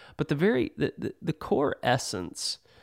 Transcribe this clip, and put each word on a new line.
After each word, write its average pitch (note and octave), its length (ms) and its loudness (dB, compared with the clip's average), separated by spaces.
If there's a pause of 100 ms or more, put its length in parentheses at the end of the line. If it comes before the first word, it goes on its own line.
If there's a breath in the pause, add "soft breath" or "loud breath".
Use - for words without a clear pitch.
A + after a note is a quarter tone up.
(180 soft breath)
But - 100 0
the D3+ 80 0
very, F#3 420 2
the, - 200 0
the, - 240 -6
the D#3 120 -2
core - 480 0
essence - 800 -2 (240 soft breath)